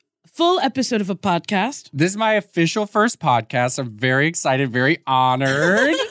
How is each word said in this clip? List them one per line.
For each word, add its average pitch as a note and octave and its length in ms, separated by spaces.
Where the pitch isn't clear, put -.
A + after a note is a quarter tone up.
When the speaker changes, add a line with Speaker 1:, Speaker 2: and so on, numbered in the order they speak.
Speaker 1:
full F4 340
episode B3 420
of F#3 80
a G3 40
podcast. F#3+ 760
Speaker 2:
This D3+ 200
is G3+ 40
my A3 180
official G3+ 520
first A3 340
podcast. B2 580
I'm B2+ 180
very C3 320
excited, C#3 420
very B2+ 360
honored. C3+ 880